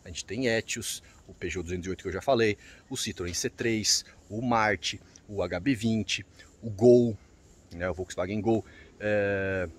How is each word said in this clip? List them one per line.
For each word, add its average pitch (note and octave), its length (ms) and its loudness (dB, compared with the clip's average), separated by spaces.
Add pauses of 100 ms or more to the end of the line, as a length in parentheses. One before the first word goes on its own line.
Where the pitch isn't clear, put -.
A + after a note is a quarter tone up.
A - 40 -18
gente F2+ 180 -12
tem B2 220 -4
Etios, - 560 -2 (240)
o F#2+ 80 -20
Peugeot F2+ 260 -6
duzentos F2 240 -6
e F#2 60 -4
oito F2+ 100 -8
que - 60 -10
eu F2 60 -4
já F2+ 80 -6
falei, A2+ 360 2 (320)
o B2+ 60 -8
Citroën F2+ 400 -6
C - 120 -2
três, A2 560 0 (240)
o G#2+ 140 -8
Marte, A2 580 0 (300)
o G2 140 -2
H F2+ 160 -2
B B2+ 160 0
vinte, G#2+ 500 -2 (380)
o A#2 80 -8
Gol, A#2+ 440 6 (600)
né? F2 160 -4
O - 20 -6
Volkswagen F#2 480 -4
Gol, A2 240 2 (340)
é, G2 800 0